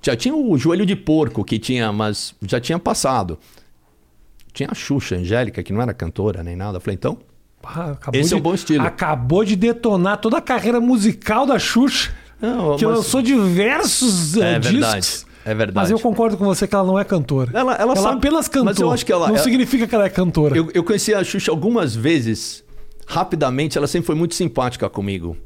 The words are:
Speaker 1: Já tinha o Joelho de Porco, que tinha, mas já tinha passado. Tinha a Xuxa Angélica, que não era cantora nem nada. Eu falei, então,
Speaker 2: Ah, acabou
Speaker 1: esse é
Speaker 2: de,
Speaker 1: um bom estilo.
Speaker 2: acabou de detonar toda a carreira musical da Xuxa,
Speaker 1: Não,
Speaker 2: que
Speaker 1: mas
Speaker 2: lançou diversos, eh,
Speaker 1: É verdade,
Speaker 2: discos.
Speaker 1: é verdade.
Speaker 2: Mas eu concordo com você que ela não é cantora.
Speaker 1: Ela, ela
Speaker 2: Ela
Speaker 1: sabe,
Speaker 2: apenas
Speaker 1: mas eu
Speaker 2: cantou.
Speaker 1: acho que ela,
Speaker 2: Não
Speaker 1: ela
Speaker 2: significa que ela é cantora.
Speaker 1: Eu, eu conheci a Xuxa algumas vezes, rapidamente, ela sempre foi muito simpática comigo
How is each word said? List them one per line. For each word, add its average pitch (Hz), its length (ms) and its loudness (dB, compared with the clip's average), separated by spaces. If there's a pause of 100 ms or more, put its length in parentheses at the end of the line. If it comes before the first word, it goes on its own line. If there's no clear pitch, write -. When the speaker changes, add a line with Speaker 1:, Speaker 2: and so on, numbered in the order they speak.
Speaker 1:
Já 131 140 0
tinha 240 200 -2
o 247 220 2
Joelho 170 280 2
de 190 100 2
Porco, 156 480 0
que 113 160 -2
tinha, 117 320 -2
mas 107 500 -4
já 107 180 -2
tinha 165 200 -2
passado. 104 580 -2 (1160)
Tinha - 180 -6
a - 40 -4
Xuxa - 400 -4
Angélica, 104 460 -2
que 92 100 -8
não 101 100 -2
era 120 120 -2
cantora 92 500 -4
nem 85 120 -8
nada. 95 220 -8
Eu 87 40 -8
falei, 101 140 -6
então, - 220 -4 (460)
Speaker 2:
Ah, 165 280 -10
acabou 131 280 -4
Speaker 1:
esse 170 140 2
é - 20 0
Speaker 2:
de, 196 40 2
Speaker 1:
um 143 40 -4
bom 170 100 0
estilo. 156 320 0
Speaker 2:
acabou 156 600 0
de 208 100 2
detonar 208 600 2
toda 226 200 0
a 330 40 -2
carreira 240 380 0
musical 226 680 2
da 247 140 2
Xuxa, - 520 2 (300)
Speaker 1:
Não, 214 360 0
Speaker 2:
que 220 80 2
Speaker 1:
mas 226 120 2
Speaker 2:
lançou 254 240 0
diversos, 214 1160 2
eh, 147 180 2
Speaker 1:
É - 40 0
verdade, 127 420 2
Speaker 2:
discos. - 240 -6 (200)
Speaker 1:
é 110 80 -2
verdade. 107 220 0
Speaker 2:
Mas 196 160 2
eu 220 80 2
concordo 220 380 0
com 196 80 0
você 196 220 0
que - 80 -4
ela 196 100 4
não 190 120 2
é 202 60 0
cantora. 135 500 0
Speaker 1:
Ela, 254 220 0
ela - 180 2
Speaker 2:
Ela - 40 2
Speaker 1:
sabe, 269 200 2
Speaker 2:
apenas 294 320 0
Speaker 1:
mas - 60 -8
eu 269 80 4
Speaker 2:
cantou. 202 300 2
Speaker 1:
acho 240 120 -2
que - 60 0
ela, 175 160 2
Speaker 2:
Não 214 80 2
Speaker 1:
ela - 80 2
Speaker 2:
significa 247 440 2
que 226 80 -4
ela 208 100 4
é 185 40 0
cantora. 170 480 2
Speaker 1:
Eu, 160 160 0
eu 170 100 2
conheci 208 300 0
a 196 100 2
Xuxa 196 280 -2
algumas 180 440 0
vezes, 113 680 0 (420)
rapidamente, 156 720 -2
ela 143 100 0
sempre 170 200 -2
foi 151 80 0
muito 165 200 0
simpática 123 540 -2
comigo 95 560 -6